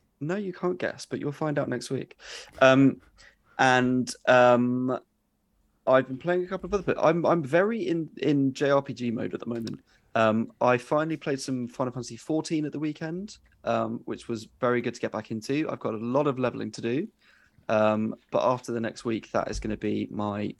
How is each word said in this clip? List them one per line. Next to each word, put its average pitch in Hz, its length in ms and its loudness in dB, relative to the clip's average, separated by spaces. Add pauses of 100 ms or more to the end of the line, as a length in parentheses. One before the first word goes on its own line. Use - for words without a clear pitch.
(220)
No, 160 140 -2
you 196 180 -6
can't 180 260 -4
guess, - 260 -6
but - 140 -8
you'll 147 120 -6
find 151 280 -2
out 120 100 -2
next 120 200 -6
week. - 280 -8 (440)
Um, 131 400 8 (580)
and, 127 520 4 (160)
um, 123 720 6 (840)
I've 131 220 4
been 131 100 -10
playing 180 260 0
a 180 40 -10
couple 185 200 -8
of 190 60 -10
other, 190 100 -2
but - 200 0
I'm, 165 220 4
I'm 160 180 2
very 190 440 0
in, 165 300 -2
in 139 360 2
J 139 180 0
R 139 100 4
P 135 120 -8
G 120 180 -6
mode 110 220 -6
at 117 60 -6
the - 60 -12
moment. 117 340 -8 (360)
Um, 110 360 2 (100)
I 123 160 4
finally 156 400 -2
played 143 220 -4
some 127 280 -6
Final 127 260 -6
Fantasy 120 240 -12
fourteen 156 480 -4
at 143 60 -8
the 147 80 -8
weekend, 160 580 -8 (260)
um, 113 420 -2
which - 220 -10
was 113 200 -8 (120)
very 123 220 2
good 120 140 -4
to - 40 -18
get - 120 -4
back 110 200 -8
into. 135 380 -4
I've 131 100 -6
got 110 140 -6
a 110 40 -8
lot 123 300 -2
of 131 120 -2
leveling 117 320 -4
to - 100 -14
do, 131 260 -2 (600)
um, 107 460 2 (160)
but - 120 0
after 123 280 -2
the 117 100 -4
next - 240 -6
week, 110 260 -6
that - 180 -2
is 104 120 -8
gonna 104 160 -4
be 104 320 -4
my, 104 500 -6